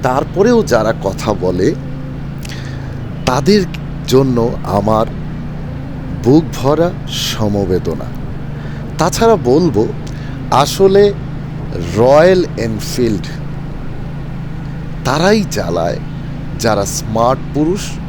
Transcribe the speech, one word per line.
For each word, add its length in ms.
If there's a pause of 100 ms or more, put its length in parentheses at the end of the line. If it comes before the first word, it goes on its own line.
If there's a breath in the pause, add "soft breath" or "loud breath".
তারপরেও 600
যারা 300 (100)
কথা 300
বলে, 420 (1500 loud breath)
তাদের 360 (460)
জন্য 440 (120)
আমার 420 (1160)
বুক 200 (120)
ভরা 360 (160)
সমবেদনা। 1000 (920 loud breath)
তাছাড়া 460
বলবো, 440 (640 loud breath)
আসলে 640 (840)
রয়্যাল 480 (120)
এনফিল্ড 680 (1800)
তারাই 460
চালায় 480 (600)
যারা 260
স্মার্ট 540 (140)
পুরুষ 380 (180)